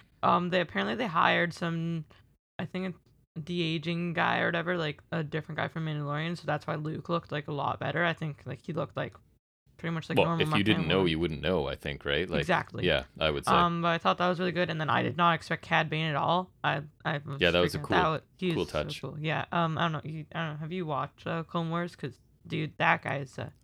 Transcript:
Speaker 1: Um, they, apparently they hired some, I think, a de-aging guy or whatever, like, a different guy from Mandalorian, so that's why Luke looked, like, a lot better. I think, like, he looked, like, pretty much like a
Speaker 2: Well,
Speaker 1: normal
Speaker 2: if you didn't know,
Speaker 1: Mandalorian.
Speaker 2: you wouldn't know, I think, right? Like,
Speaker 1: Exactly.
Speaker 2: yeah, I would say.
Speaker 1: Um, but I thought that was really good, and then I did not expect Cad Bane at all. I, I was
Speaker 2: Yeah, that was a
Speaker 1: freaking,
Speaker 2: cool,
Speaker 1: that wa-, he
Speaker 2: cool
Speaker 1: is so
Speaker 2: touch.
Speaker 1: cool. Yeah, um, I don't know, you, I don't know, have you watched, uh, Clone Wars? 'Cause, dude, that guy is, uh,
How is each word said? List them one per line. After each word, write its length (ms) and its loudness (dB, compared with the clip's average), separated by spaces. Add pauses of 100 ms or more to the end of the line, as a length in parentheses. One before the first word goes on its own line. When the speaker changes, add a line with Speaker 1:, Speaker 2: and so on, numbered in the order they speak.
(220)
Speaker 1:
Um, 280 4
they, 100 2
apparently 340 -2
they 120 -2
hired 480 4
some, 500 -2 (540)
I 80 -6
think, 280 -6 (420)
a 40 -8
de-aging 720 -2
guy 280 2
or 80 2
whatever, 280 0
like, 340 -2
a 140 -2
different 320 -6
guy 120 -2
from 180 -6
Mandalorian, 500 -4
so 80 -14
that's 220 -2
why 80 -4
Luke 340 -6
looked, 240 -2
like, 160 -6
a 40 -6
lot 280 -2
better. 240 0
I 80 2
think, 320 -8
like, 180 -10
he 120 -8
looked, 200 -4
like, 200 -6 (640)
pretty 160 -4
much 160 -6
like 80 4
a 20 8
Speaker 2:
Well, 160 6
Speaker 1:
normal 120 2
Speaker 2:
if 100 0
you 60 4
didn't 220 4
know, 180 6
Speaker 1:
Mandalorian. 60 4
Speaker 2:
you 100 2
wouldn't 200 0
know, 260 2
I 100 -4
think, 280 -6
right? 240 2
Like, 120 2
Speaker 1:
Exactly. 440 -2
Speaker 2:
yeah, 200 4 (140)
I 120 4
would 160 -2
say. 60 4
Speaker 1:
Um, 280 4
but 80 0
I 80 2
thought 220 2
that 100 2
was 100 0
really 140 -2
good, 160 0
and 100 -4
then 120 -2
I 120 2
did 140 -2
not 180 4
expect 280 -6
Cad 260 2
Bane 220 -2
at 60 -2
all. 340 2 (120)
I, 200 0 (240)
I 180 -2
was 160 -6
Speaker 2:
Yeah, 120 6
that 80 6
was 140 4
a 40 -2
Speaker 1:
freaking, 60 -4
Speaker 2:
cool, 120 2
Speaker 1:
that 100 6
wa-, 140 0 (160)
he 160 0
Speaker 2:
cool 120 2
Speaker 1:
is 40 -6
so 160 0
Speaker 2:
touch. 160 -6
Speaker 1:
cool. 180 -8
Yeah, 320 -2
um, 280 0
I 100 0
don't 40 -2
know, 120 -4
you, 300 -8
I 60 -4
don't 100 -4
know, 80 -8
have 140 -6
you 120 -4
watched, 420 -4
uh, 180 -2
Clone 260 -2
Wars? 260 -2
'Cause, 240 -10 (260)
dude, 300 -4
that 260 4
guy 180 -4
is, 180 -12
uh, 100 -6 (160)